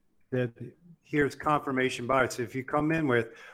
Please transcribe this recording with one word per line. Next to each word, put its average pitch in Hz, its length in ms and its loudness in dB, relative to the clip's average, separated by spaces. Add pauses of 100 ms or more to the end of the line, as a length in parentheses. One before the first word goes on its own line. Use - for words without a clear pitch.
(320)
that 123 200 -2 (520)
hears 147 320 0
confirmation 131 720 0
bias. 127 340 2
If 117 140 -6
you 131 120 -6
come 151 260 0
in 160 160 0
with, 120 220 4 (240)